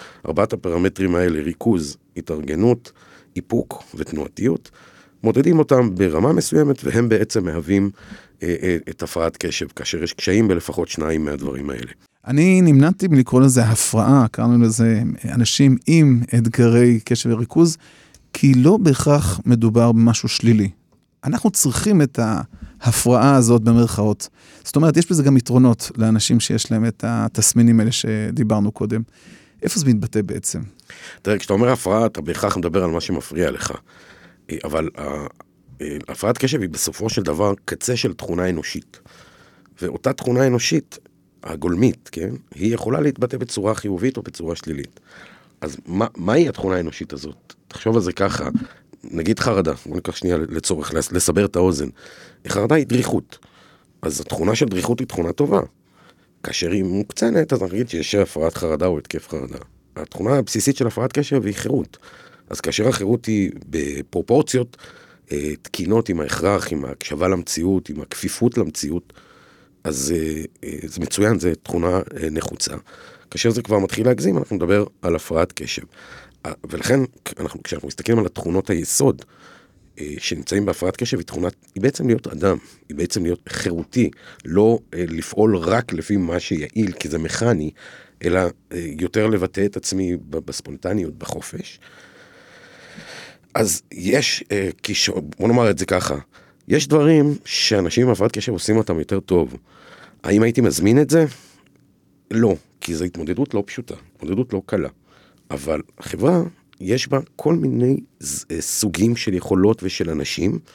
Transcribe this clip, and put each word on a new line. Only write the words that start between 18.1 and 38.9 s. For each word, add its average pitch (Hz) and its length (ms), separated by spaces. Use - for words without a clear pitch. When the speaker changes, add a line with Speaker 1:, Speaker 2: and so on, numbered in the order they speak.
Speaker 2:
כי 139 220
לא 143 220
בהכרח 143 720
מדובר 117 460
במשהו 113 360
שלילי. 107 400
אנחנו 202 240
צריכים 170 520
את - 160
ההפרעה 123 560
הזאת 117 260
במרכאות. 113 680
זאת - 120
אומרת, 151 200
יש 170 140
בזה 165 120
גם 135 140
יתרונות 123 600
לאנשים 110 440
שיש - 300
להם 110 160
את - 200
התסמינים 113 720
האלה 113 120
שדיברנו 107 800
קודם. 110 300
איפה - 180
זה 143 60
מתבטא 110 360
בעצם? - 380
Speaker 1:
תראה, 104 160
כשאתה - 140
אומר 113 160
הפרעה, 113 380
אתה 107 140
בהכרח 82 360
מדבר 90 280
על 85 60
מה 82 100
שמפריע 80 500
לך. - 220
אה, 80 140
אבל 78 240
ה-, 73 280
אה, 73 160
הפרעת 101 300
קשב 131 220
היא 92 80
בסופו 85 420
של 104 120
דבר 90 300
קצה - 320
של 107 160
תכונה 90 380
אנושית. - 500